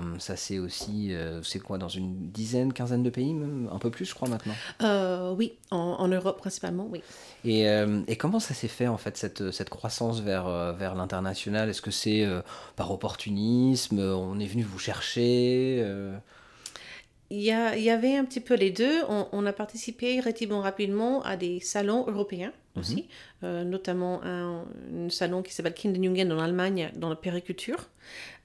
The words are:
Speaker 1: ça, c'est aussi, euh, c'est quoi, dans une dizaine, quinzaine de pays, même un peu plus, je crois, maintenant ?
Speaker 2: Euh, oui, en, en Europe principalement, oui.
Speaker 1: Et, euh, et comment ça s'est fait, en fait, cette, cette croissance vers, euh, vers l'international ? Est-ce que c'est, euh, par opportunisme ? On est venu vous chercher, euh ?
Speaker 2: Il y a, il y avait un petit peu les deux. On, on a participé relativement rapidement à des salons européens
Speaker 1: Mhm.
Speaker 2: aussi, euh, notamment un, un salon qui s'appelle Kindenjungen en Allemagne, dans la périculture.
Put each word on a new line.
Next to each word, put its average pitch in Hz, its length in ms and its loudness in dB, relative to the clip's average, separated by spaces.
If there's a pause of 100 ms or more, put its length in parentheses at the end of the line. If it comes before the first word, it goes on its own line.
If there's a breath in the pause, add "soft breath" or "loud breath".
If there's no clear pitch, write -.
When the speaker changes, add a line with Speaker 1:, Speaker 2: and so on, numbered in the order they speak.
(200)
Speaker 1:
ça, 92 160 -6
c'est 98 220 -4
aussi, 101 560 -4
euh, 82 300 -6
c'est 95 160 -6
quoi, 98 180 -6
dans 92 120 -6
une 92 420 -6
dizaine, 120 400 0
quinzaine 123 320 0
de 123 60 2
pays, 127 240 0
même 143 380 -4
un 95 60 -4
peu 117 140 -2
plus, 185 140 -6
je - 100 -8
crois, 131 140 -4
maintenant ? 107 240 -4 (280 loud breath)
Speaker 2:
Euh, 185 520 2
oui, 226 200 0 (160)
en, 190 80 0
en 175 300 0
Europe 185 300 2
principalement, 185 520 -4
oui. 175 120 -8 (420 loud breath)
Speaker 1:
Et, 110 240 6
euh, 104 400 6
et 113 80 0
comment 196 240 2
ça 151 140 -2
s'est 113 160 -4
fait, 123 180 0
en 113 100 2
fait, - 200 -8
cette, 98 340 -4
cette - 180 -6
croissance 113 520 -2
vers, 95 260 0
euh, 87 240 0
vers 95 240 -4
l'international ? 95 760 0
Est-ce 98 120 -4
que 104 100 -6
c'est, 107 320 2
euh, 92 180 2 (340 loud breath)
par 90 160 -2
opportunisme ? 107 1080 2
On 95 400 0
est 104 80 -2
venu 113 160 0
vous 95 160 -6
chercher, 123 1040 2
euh ? 98 360 -2 (1120 loud breath)
Speaker 2:
Il 202 120 -4
y 214 100 4
a, 226 240 4
il 220 80 2
y 226 60 6
avait 233 260 6
un 277 80 4
petit 254 160 -2
peu 247 140 2
les 196 180 6
deux. 277 380 4
On, 208 240 2
on 202 120 0
a 202 60 2
participé 226 720 -2
relativement 226 400 0
rapidement 208 640 2
à 196 120 -2
des 180 240 -2
salons 208 480 2
européens 202 460 -2 (240)
Speaker 1:
Mhm. 90 40 -2
Speaker 2:
aussi, 107 260 -2 (360 loud breath)
euh, 175 200 -2
notamment 180 600 -2
un, 175 420 -4 (300)
un 170 140 -4
salon 180 320 0
qui - 120 -10
s'appelle 170 200 -2
Kindenjungen 185 580 2
en 160 80 2
Allemagne, 180 560 2
dans 165 140 -4
la 160 60 -2
périculture. 180 760 -4 (560 loud breath)